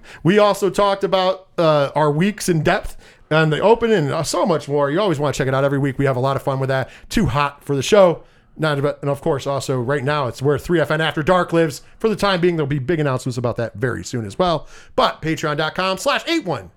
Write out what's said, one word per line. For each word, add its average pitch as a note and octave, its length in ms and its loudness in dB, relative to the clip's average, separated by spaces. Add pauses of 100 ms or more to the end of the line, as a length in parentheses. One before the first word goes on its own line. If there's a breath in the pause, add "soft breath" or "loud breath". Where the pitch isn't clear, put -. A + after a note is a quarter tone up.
(240 loud breath)
We F#3+ 140 4
also G3+ 320 4
talked G3 340 0
about, F#3 440 0 (100)
uh, D3+ 380 2
our D3 160 2
weeks F#3+ 360 -2
in E3 140 2
depth F3 360 -2 (320 soft breath)
and D#3 220 4
the D3 80 0
open A3+ 320 4
and, D3+ 200 2
uh, D#3 120 -2
so F4 220 -2
much D#3+ 220 0
more. C#3+ 240 0
You D#3+ 80 0
always F#3 200 0
wanna C#3+ 140 -2
check C#3 140 -2
it C3 80 0
out C3+ 80 0
every C#3+ 160 2
week. C#3 180 -2
We C#3 80 0
have C3+ 100 2
a B2 60 -4
lot C3+ 140 0
of B2+ 80 -6
fun C3+ 160 -2
with C3 100 -2
that. C3 200 -2 (200 loud breath)
Too A3 180 0
hot C#3+ 360 -2
for C#3+ 120 -2
the C#3 80 0
show. F#3 400 4 (340 soft breath)
Not D3+ 220 -2
about, C#3+ 220 -2
and C#3+ 80 -4
of C#3 120 -4
course, D3+ 260 -2
also C#3 320 -2
right B2 240 -2
now, D3 240 -2
it's - 140 -10
where C#3 180 2
three E3+ 220 0
F C#3+ 100 0
N D#3 80 0
After D#3 240 -2
Dark F3 300 2
lives. E3 280 0 (180 soft breath)
For A3+ 100 0
the G#3 80 -2
time F#3+ 240 0
being, F3 160 2
there'll D3+ 100 0
be D3 120 -2
big D3+ 200 -2
announcements B2+ 380 -2
about A#2+ 180 -2
that A2+ 200 -8
very G2+ 280 -4
soon A#2 220 -6
as G2 120 -12
well. F3 300 0 (280 loud breath)
But - 260 0
patreon D#3 340 -4
dot D#3 180 -4
com F#3+ 240 -2
slash B3 300 -2
eight E4 160 -2
one B2 340 -6